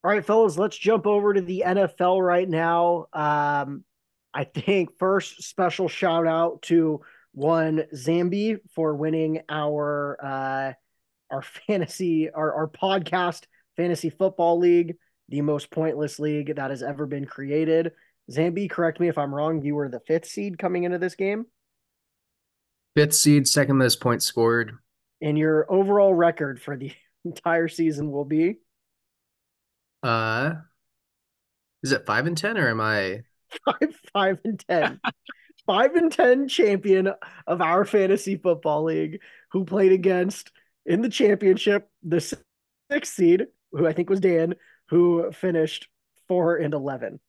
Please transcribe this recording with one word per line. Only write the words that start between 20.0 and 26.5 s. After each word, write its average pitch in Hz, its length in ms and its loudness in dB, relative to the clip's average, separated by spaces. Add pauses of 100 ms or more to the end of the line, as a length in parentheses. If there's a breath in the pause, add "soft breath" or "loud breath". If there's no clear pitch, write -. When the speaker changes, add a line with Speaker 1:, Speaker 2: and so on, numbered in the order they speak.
Speaker 1:
fifth 165 260 -2
seed 202 300 -8
coming 180 280 -4
into 175 140 -2
this 180 180 -4
game? 208 280 -4 (1500)
Speaker 2:
Fifth 151 180 4
seed, 147 340 6
second 139 280 2
most 127 240 4
points 120 240 0
scored. 117 540 0 (420)
Speaker 1:
And 151 160 -2
your 156 340 2
overall 196 440 4
record 165 480 0